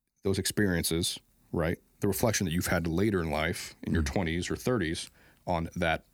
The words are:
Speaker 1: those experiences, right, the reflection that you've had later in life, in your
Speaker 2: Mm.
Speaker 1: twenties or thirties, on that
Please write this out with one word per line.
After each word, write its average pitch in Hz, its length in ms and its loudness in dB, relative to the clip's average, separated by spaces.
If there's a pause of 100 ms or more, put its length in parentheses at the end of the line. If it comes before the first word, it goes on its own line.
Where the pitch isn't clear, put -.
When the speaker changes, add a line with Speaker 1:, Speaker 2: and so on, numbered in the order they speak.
(240)
Speaker 1:
those 92 140 2
experiences, 87 800 0 (360)
right, 85 260 0 (220)
the 101 80 2
reflection 104 360 2
that 80 60 0
you've 90 160 0
had 87 180 0
later 92 380 2
in 80 80 -2
life, 78 420 -2 (100)
in - 100 -2
your 80 100 2
Speaker 2:
Mm. 73 40 0
Speaker 1:
twenties 85 440 -2
or 76 60 -4
thirties, 92 520 -2 (380)
on 85 300 0
that 80 260 2 (100)